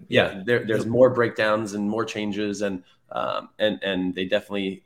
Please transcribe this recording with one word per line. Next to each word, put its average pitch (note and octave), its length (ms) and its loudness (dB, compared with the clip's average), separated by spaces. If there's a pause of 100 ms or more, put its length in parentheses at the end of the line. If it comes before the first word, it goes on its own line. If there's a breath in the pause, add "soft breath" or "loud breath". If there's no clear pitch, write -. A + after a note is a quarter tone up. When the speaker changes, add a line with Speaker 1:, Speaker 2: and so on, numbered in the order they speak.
Speaker 1:
yeah, G2+ 280 2
Speaker 2:
Yeah. F#2+ 100 -10
Speaker 1:
there, A#2+ 200 2
there's G#2 200 0
more A#2+ 240 6
breakdowns A2 640 2
and G#2 160 -2
more A2 160 -2
changes, G#2 580 -4
and, G2 220 -4 (260 soft breath)
um, - 380 -4 (100)
and, G#2+ 240 0
and F#2 320 -2
they F#2 120 -4
definitely G2 600 -2